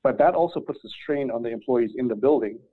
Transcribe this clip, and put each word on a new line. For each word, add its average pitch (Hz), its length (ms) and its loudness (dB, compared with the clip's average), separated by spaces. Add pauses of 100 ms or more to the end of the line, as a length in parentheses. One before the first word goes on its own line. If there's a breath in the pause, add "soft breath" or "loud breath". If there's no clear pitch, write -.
But 131 180 0
that 165 140 6
also 170 280 0
puts - 240 -12
a 104 40 -18
strain 143 400 -4
on 117 140 -4
the 117 60 -4
employees 117 480 0
in 127 100 -2
the 113 80 -2
building 113 420 2 (140)